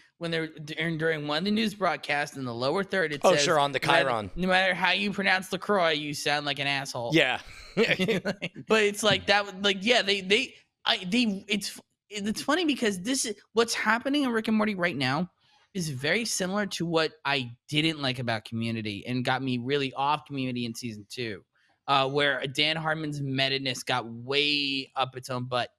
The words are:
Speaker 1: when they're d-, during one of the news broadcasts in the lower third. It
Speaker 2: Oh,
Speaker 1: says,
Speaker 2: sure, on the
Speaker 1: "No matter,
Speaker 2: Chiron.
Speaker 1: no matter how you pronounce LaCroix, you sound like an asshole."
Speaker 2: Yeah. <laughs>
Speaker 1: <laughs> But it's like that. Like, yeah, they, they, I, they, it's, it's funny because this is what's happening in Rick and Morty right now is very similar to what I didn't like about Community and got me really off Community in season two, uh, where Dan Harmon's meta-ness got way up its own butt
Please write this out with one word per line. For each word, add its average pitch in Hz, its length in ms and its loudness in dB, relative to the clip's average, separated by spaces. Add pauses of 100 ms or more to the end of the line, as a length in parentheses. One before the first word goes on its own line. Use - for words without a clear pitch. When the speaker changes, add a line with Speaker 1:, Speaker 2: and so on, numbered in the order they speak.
(200)
Speaker 1:
when 170 120 -6
they're 160 160 -2
d-, 160 500 -4
during 156 300 -2
one 147 120 0
of 175 60 -2
the 208 60 2
news 214 220 0
broadcasts 151 640 -2
in 135 80 -6
the 120 80 -4
lower 139 300 0
third. 180 300 0
It 143 100 -6
Speaker 2:
Oh, 190 100 8
Speaker 1:
says, 147 100 4
Speaker 2:
sure, 156 140 4
on 143 140 4
the 131 100 -2
Speaker 1:
"No - 100 0
matter, 139 180 6
Speaker 2:
Chiron. 107 260 0
Speaker 1:
no 180 120 -2
matter 185 260 4
how 180 180 2
you 196 200 0
pronounce 190 400 0
LaCroix, 185 400 2
you 151 220 -2
sound 147 320 0
like 139 140 -4
an 139 80 -2
asshole." 139 460 -4
Speaker 2:
Yeah. 131 300 4
<laughs> - 60 -18 (260)
Speaker 1:
<laughs> - 40 2 (880)
But 220 160 4
it's 208 200 0
like 196 240 2
that. 202 340 2
Like, 202 200 2
yeah, 226 200 4
they, 196 200 0
they, 208 320 0 (320)
I, 214 240 2
they, 208 380 2
it's, 202 320 -4 (300)
it's 208 320 -4
funny 330 240 0
because 226 340 0
this 254 260 -2
is 208 100 -6 (180)
what's 226 200 2
happening 247 500 0
in 254 80 2
Rick 220 180 -2
and 220 80 4
Morty 214 180 2
right 175 220 0
now 143 320 0 (440)
is 170 160 -2
very 151 360 0
similar 202 400 -2
to 185 200 -4
what 160 260 0 (140)
I 135 260 0 (180)
didn't 151 320 0
like 131 180 -2
about 117 240 -2
Community 113 640 -4
and 127 160 -2
got 131 180 0
me 127 180 -2
really 135 340 -2
off 143 320 -2
Community 127 400 -4
in 117 100 -6
season 107 340 -10
two, 107 340 -8 (440)
uh, 135 220 4
where 139 380 2
Dan 151 280 2
Harmon's 156 460 -4
meta-ness 135 640 -2
got 123 260 0
way 139 880 -2
up 127 200 -2
its 127 140 -12
own 123 160 -4
butt 123 340 -2